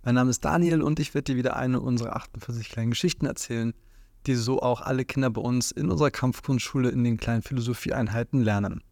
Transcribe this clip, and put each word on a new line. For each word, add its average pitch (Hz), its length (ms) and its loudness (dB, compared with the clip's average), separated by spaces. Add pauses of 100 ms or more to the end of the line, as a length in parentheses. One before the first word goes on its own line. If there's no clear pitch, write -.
Mein 120 120 2
Name 127 140 4
ist 123 160 -2
Daniel 165 380 4
und 156 180 0
ich - 140 -4
werde 139 180 -2
dir 123 60 2
wieder 123 180 0
eine 127 240 0
unserer 117 360 -2
achtundvierzig 117 520 -10
kleinen 117 220 -2
Geschichten 160 340 0
erzählen, 117 480 -2 (540)
die 131 80 2
so 123 260 0
auch 123 220 0
alle 131 240 -2
Kinder 135 240 0
bei 110 100 -4
uns 123 300 0
in 156 200 -2
unserer 147 200 4
Kampfkunstschule 127 800 0
in 127 120 0
den 117 140 2
kleinen 117 240 0
Philosophieeinheiten 120 1000 -2
lernen. 101 500 0